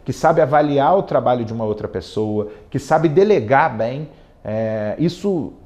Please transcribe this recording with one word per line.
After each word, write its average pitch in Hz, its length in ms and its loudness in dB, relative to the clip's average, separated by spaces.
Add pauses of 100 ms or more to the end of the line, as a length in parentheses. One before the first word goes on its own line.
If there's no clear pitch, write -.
que 131 80 -6
sabe 160 280 2
avaliar 147 560 2
o 196 60 0
trabalho 123 420 0
de 107 80 -8
uma 113 120 -6
outra 104 240 -4
pessoa, 104 640 -4 (180)
que 139 80 -4
sabe 160 300 2
delegar 147 680 4
bem. 131 320 -4 (360)
É, 110 540 -4
isso, 170 540 -2 (140)